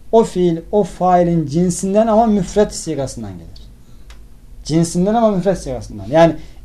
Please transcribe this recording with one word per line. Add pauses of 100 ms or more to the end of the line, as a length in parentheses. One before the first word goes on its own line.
(120)
o
fiil (140)
o
failin
cinsinden
ama
müfret
sigasından
gelir. (960)
Cinsinden
ama
müfret
sigasından.
Yani (280)